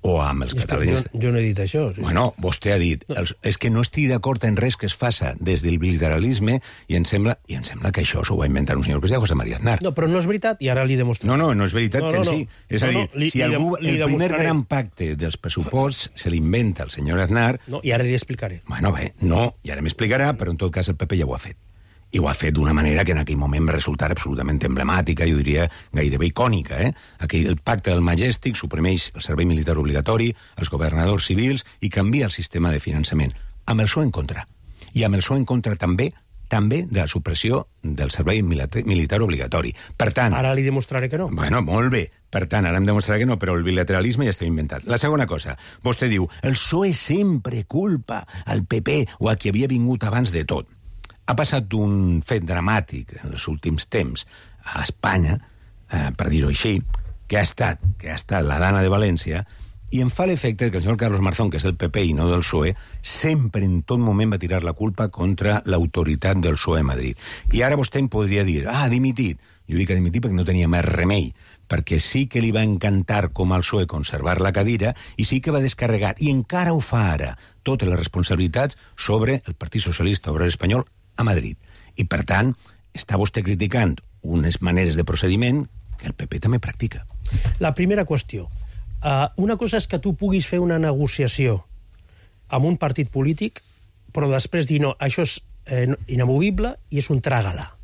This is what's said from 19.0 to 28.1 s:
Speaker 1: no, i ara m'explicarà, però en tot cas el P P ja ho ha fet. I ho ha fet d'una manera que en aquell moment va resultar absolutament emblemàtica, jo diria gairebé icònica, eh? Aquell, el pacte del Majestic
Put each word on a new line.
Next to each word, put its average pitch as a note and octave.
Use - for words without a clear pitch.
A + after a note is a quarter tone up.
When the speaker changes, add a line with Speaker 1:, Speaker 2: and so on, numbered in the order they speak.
Speaker 1:
no, A2+
i D2
ara C#2+
m'explicarà, A2+
però F2
en D#2+
tot F2+
cas F#2
el D#2+
P E2+
P F#2
ja C#2+
ho B1
ha -
fet. -
I -
ho D#2
ha C#2
fet D2+
d'una D2+
manera D2+
que D#2
en D2+
aquell D2
moment D2
va D#2
resultar D2
absolutament C#2+
emblemàtica, D#2
jo D#2
diria D2
gairebé D2
icònica, F2+
eh? B2
Aquell, D#2+
el E2+
pacte G2+
del F2
Majestic F2